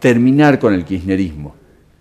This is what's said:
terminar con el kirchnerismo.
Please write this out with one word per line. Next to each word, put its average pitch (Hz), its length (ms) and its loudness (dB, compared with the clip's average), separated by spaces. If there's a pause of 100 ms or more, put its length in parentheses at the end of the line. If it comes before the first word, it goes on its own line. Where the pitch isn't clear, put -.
terminar 131 580 2
con 110 160 0
el 90 100 -2
kirchnerismo. 87 720 -6 (460)